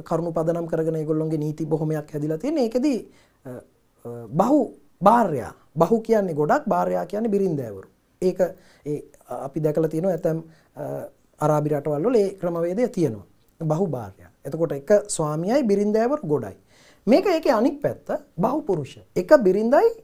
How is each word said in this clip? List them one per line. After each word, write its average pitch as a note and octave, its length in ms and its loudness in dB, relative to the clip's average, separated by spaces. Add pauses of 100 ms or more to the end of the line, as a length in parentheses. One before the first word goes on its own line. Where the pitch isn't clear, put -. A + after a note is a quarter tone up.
කරුණු E3+ 280 -4
පදනම් E3 360 -2
කරගෙන D#3+ 280 -2
ඒගොල්ලොන්ගේ D#3 420 -2
නීති D3+ 280 -4
බොහොමයක් D#3 460 -4
හැදිලා D#3 260 -4
තියෙන. D4 200 -4
ඒකෙදි, B3+ 360 0 (520)
අ, C3 40 -14
අ, A#2+ 800 -16
බහු G#3+ 460 2 (300)
භාර්යා. F#3+ 500 2 (240)
බහු A3 240 2
කියන්නේ G#3 320 0
ගොඩක්, E3+ 340 2
භාර්යා F3+ 380 0
කියන්නේ G#3+ 240 -4
බිරින්දෑවරු. C#3+ 580 -2 (340)
ඒක F#3 180 0 (460)
ඒ, D3 180 -6 (260)
අ, B2 60 -8 (100)
අපි D#3+ 140 -8
දැකලා D#3 280 2
තියෙනවා D#3+ 240 -2
ඇතැම්, E3 320 -2 (320)
අ, D3+ 80 -12 (560)
අරාබි D3+ 300 2
රටවල් D3 340 -2
වල B3+ 120 2
ඒ G3 140 4
ක්‍රමවේදය F3 580 -2
තියෙනවා. C3+ 380 -2 (380)
බහු D#3+ 240 0
භාර්යා. G#2 420 -10 (160)
එතකොට D#3+ 260 -2
එක C#3 180 -4 (180)
ස්වාමියයි E3+ 560 0
බිරින්දෑවරු G#3+ 640 0
ගොඩයි. A#2+ 300 -2 (500)
මේක D#4+ 180 6
ඒකේ D#4+ 260 2
අනිත් A#3 300 2
පැත්ත - 260 -4 (340)
බහු A#3+ 200 0
පුරුෂ. D3+ 360 -4 (180)
එක F3+ 140 0 (140)
බිරිඳයි A3+ 460 4 (140)